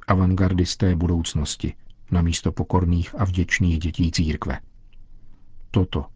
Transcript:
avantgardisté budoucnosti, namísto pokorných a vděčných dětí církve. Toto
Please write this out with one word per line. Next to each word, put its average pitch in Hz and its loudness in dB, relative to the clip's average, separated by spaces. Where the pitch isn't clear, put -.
avantgardisté 92 4
budoucnosti, 82 -2
namísto 85 2
pokorných 87 0
a - 0
vděčných 90 0
dětí 82 0
církve. 73 -2
Toto 87 0